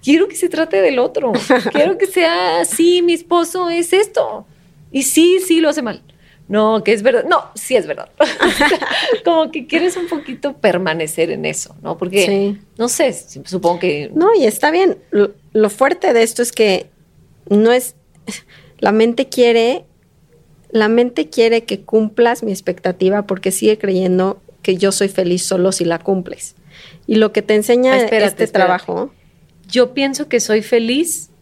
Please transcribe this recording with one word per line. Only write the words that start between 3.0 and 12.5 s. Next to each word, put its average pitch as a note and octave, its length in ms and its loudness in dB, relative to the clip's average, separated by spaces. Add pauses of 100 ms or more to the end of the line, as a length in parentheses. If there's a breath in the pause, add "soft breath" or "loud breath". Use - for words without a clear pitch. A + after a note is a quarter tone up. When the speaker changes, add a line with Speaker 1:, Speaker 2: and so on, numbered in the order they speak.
Speaker 1:
mi E4+ 120 2
esposo E4+ 560 -2
es E4+ 220 -2
esto, F#4 540 -2 (460 soft breath)
y C4+ 120 -2
sí, F4 420 4
sí E4 140 2
lo E4 100 2
hace D4 120 -4
mal". G3+ 200 -8 (440 soft breath)
No, G#3+ 380 0
que G3+ 80 2
es G#3+ 100 0
verdad. A#3 240 2
No, D#4+ 160 2 (120)
sí - 200 -6
es F#3+ 120 2
verdad. - 320 -10
<laughs> - 1040 0
Como D#4+ 260 2
que B3+ 160 -10
quieres E4+ 300 -2
un F4 120 -6
poquito C#4+ 500 -8
permanecer E3 720 -2
en D#3 160 -6
eso, - 340 -8
¿no? D#3+ 160 -10
Porque, F#3 300 0
Speaker 2:
Sí. G3+ 320 -2 (180)